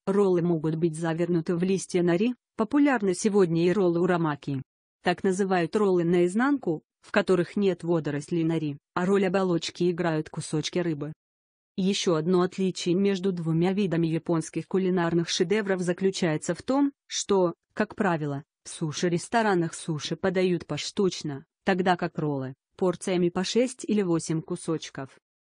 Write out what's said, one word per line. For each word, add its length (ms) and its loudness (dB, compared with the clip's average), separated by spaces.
роллы 380 2
могут 320 0
быть 240 -2
завернуты 580 0
в 60 -2
листья 400 0
нари, 320 2
популярны 580 2
сегодня 520 2
и 60 4
роллы 280 2
урамаки. 600 0
Так 220 -2
называют 520 0
роллы 280 2
наизнанку, 800 2
в 100 -20
которых 460 0
нет 280 0
водорослей 600 -2
нари, 320 -2
а 120 -2
роль 200 4
оболочки 640 0
играют 380 -2
кусочки 500 -6
рыбы. 340 -4
Еще 400 0
одно 260 2
отличие 520 -2
между 380 0
двумя 400 0
видами 340 0
японских 600 -2
кулинарных 600 0
шедевров 500 0
заключается 760 -2
в 80 -10
том, 300 2
что, 480 0
как 220 -4
правило, 500 -2
в 40 -18
суши-ресторанах 1040 0
суши 440 -6
подают 500 0
поштучно, 800 -4
тогда 320 2
как 220 -6
роллы — 340 -4
порциями 540 0
по 120 -2
шесть 440 -2
или 160 0
восемь 400 0
кусочков. 760 -8